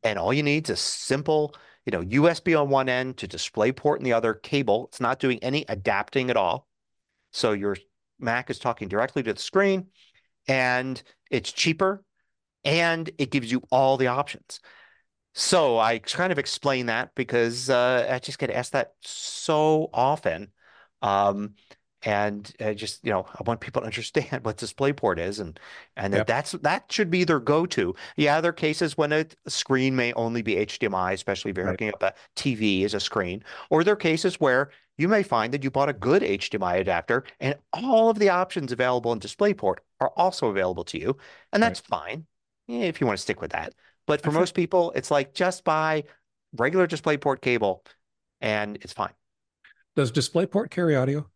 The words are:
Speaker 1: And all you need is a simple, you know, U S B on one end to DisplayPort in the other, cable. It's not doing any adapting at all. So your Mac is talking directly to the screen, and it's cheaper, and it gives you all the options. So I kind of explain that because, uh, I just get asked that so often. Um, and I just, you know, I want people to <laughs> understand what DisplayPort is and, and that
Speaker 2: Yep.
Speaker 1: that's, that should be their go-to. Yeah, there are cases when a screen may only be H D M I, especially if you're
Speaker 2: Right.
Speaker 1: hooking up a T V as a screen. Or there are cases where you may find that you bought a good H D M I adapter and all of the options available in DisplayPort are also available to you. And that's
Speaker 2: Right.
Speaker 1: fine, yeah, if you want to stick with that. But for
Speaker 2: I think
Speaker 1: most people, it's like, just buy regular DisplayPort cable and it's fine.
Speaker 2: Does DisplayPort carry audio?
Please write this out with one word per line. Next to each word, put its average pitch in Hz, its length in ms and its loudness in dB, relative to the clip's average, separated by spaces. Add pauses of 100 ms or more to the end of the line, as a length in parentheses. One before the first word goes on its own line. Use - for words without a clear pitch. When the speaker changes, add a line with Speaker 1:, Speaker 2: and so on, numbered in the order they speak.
Speaker 1:
And 104 160 0
all 95 140 0
you 147 100 2
need 147 220 0
is - 60 -6
a 87 40 0
simple, 147 800 -2 (300)
you 127 60 -4
know, 87 100 -2
U 127 260 2
S 165 140 2
B 165 140 2
on 143 140 2
one 135 200 2
end 127 280 -2
to 95 100 -10
DisplayPort 120 720 0
in - 60 -8
the 127 80 0
other, 113 220 2
cable. 117 560 0
It's - 100 -18
not 123 180 0
doing 127 240 0
any 135 280 -2
adapting 107 600 -2
at 117 60 2
all. 98 320 0 (640)
So 110 220 0
your 98 240 -2 (420)
Mac 123 300 -2
is 131 100 -6
talking 113 300 -4
directly 127 340 -2
to 110 100 -2
the - 60 -8
screen, 190 480 0 (600)
and 127 540 0 (300)
it's 123 200 -2
cheaper, 190 520 0 (600)
and 165 540 0
it 135 140 -2
gives 120 200 -2
you 127 100 0 (100)
all 131 260 4
the 127 100 2
options. - 520 -4 (760)
So 143 460 4
I 113 200 2
kind 180 320 -2
of 151 80 0
explain 131 480 -2
that 117 280 -2
because, 120 540 0
uh, 123 400 4
I 127 100 0
just - 200 -12
get 123 120 -4
asked 123 220 -4
that 131 280 -2
so 156 920 0
often. 104 580 0 (500)
Um, 101 540 2 (480)
and 104 460 -2 (120)
I 107 140 -2
just, 107 280 -12
you 117 80 -2
know, 95 220 0
I - 100 -14
want 117 180 -2
people - 200 -4
to - 40 -10
<laughs> 110 60 -8
understand 123 540 -4
what 110 120 -4
DisplayPort 120 640 -2
is 98 200 -4
and, 82 200 -10 (380)
and 101 160 -2
that 101 60 4
Speaker 2:
Yep. 107 80 0
Speaker 1:
that's, 123 240 -2
that - 400 -2
should 196 180 0
be 180 140 4
their 160 160 4
go-to. 143 560 0 (200)
Yeah, 147 260 4
there 170 80 2
are 165 40 -4
cases 156 420 -2
when 160 160 0
a 156 140 0 (220)
screen 131 480 0
may 120 180 0
only 117 280 -2
be 107 140 0
H 101 240 -2
D - 60 0
M 98 100 -2
I, 92 180 0
especially 98 380 -4
if 92 60 -6
you're 92 80 -2
Speaker 2:
Right. 92 80 -2
Speaker 1:
hooking 104 200 -4
up - 100 -4
a 95 100 0 (220)
T 131 200 -2
V 101 300 2
as 104 80 -2
a 101 60 -2
screen. 98 440 -4 (280)
Or 165 120 4
there 208 100 4
are 202 40 0
cases 175 420 0
where 135 300 4 (280)
you 156 100 0
may 202 160 2
find 120 300 0
that 143 100 -4
you 135 80 -2
bought 139 180 2
a 139 40 -2
good 127 280 4
H - 300 -2
D 110 60 -4
M 95 60 -2
I 90 120 0
adapter 95 480 0 (160)
and 135 160 -2 (180)
all 226 360 4
of 214 100 0
the 202 100 6
options 180 420 0
available 123 400 2
in 113 80 -2
DisplayPort 107 580 0 (220)
are - 160 0
also 180 320 0
available 92 380 0
to - 140 -10
you. 135 180 -2 (340)
And 208 120 2
that's - 260 -2
Speaker 2:
Right. 85 100 -2
Speaker 1:
fine, 110 260 -10 (420)
yeah, 120 160 -4
if 165 180 -2
you 131 60 2
want 101 100 2
to - 60 -8
stick - 180 -4
with 82 100 -8
that. 80 220 -8 (320)
But 151 160 0
for 151 80 0
Speaker 2:
I - 20 -2
think 156 100 2
Speaker 1:
most 185 120 0
people, 175 380 2
it's - 180 -6
like, 143 240 0
just 180 300 -2
buy 156 400 0 (520)
regular 160 300 2
DisplayPort 147 560 -2
cable 110 420 0 (580)
and 104 400 -2
it's - 120 -18
fine. 92 200 -6 (840)
Speaker 2:
Does 131 160 0
DisplayPort 170 580 -2
carry 165 260 2
audio? 139 400 0